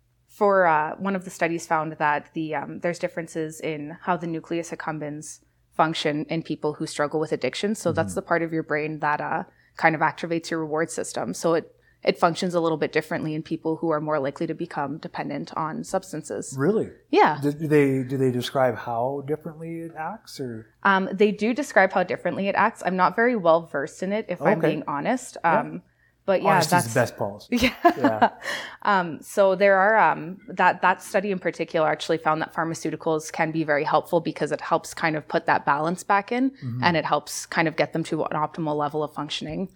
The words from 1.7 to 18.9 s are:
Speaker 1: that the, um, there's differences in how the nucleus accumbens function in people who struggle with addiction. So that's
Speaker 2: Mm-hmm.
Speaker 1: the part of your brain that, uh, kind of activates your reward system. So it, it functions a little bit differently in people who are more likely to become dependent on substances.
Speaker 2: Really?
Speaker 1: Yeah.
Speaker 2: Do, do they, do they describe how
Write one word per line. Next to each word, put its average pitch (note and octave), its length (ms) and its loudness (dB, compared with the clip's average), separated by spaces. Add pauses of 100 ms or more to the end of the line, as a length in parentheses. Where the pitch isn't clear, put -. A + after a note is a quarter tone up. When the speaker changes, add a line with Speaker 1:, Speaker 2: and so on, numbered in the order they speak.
Speaker 1:
that D3 340 0
the, D#3 220 -4
um, C#3+ 260 -8
there's F3 180 -2
differences E3 600 -6
in D3+ 400 -6
how F3 160 0
the E3+ 100 -8
nucleus E3 440 -6
accumbens D3+ 680 -8 (340)
function D#3 520 0
in D#3+ 180 -4
people D3+ 300 -4
who D#3 120 -8
struggle D3+ 360 -2
with D#3 100 -4
addiction. F3+ 440 -2
So - 180 -2
that's G#2 160 -2
Speaker 2:
Mm-hmm. F#2 60 -10
Speaker 1:
the G3 80 -2
part E3+ 180 0
of E3 100 -4
your D#3+ 120 -2
brain D3+ 360 -4
that, D3+ 220 0
uh, D3+ 220 -4 (340)
kind D#3+ 160 4
of D3+ 60 -2
activates E3 500 0
your D#3+ 120 -2
reward D#3 280 -2
system. - 440 -6
So E3 200 0
it, - 220 -2 (260)
it - 160 2
functions F3 380 2
a E3+ 60 2
little D#3+ 160 2
bit D#3 160 -2
differently D#3 420 -2
in D#3 80 -6
people D#3+ 320 -4
who E3 140 -2
are D3+ 100 0
more D3+ 200 -2
likely C#3+ 280 -4
to D#3 60 -4
become D#3 460 -6
dependent D3+ 580 -8
on D#3 260 -4
substances. D#3 760 -6
Speaker 2:
Really? D#3 340 0 (180)
Speaker 1:
Yeah. B3 320 4
Speaker 2:
Do, C#3+ 100 0
do D3+ 160 -6
they, C#3 360 4
do B2+ 140 -4
they C3 140 4
describe B2 460 0
how C3 500 -4